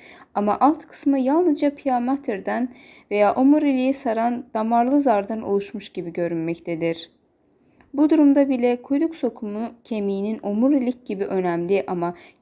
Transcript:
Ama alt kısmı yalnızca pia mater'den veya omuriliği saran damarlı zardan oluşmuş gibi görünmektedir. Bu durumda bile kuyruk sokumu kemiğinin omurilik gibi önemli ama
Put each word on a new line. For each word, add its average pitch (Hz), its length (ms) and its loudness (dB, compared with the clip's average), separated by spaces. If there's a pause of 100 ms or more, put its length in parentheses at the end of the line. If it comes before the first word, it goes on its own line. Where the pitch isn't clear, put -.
(340)
Ama 208 260 0
alt 302 260 2
kısmı - 320 0
yalnızca 285 560 2
pia 254 260 -2
mater'den 240 680 -4 (420)
veya 208 240 4
omuriliği 269 600 4
saran 240 500 -2 (100)
damarlı 233 460 2
zardan 220 420 0
oluşmuş 202 460 -4
gibi 170 240 -10
görünmektedir. 165 1000 -4 (840)
Bu 285 160 4
durumda 285 380 6
bile 240 340 0
kuyruk 320 340 -2
sokumu 220 520 -6 (160)
kemiğinin 202 580 -4
omurilik 247 640 0
gibi 196 180 -6
önemli 180 600 -2
ama 175 280 -4 (280)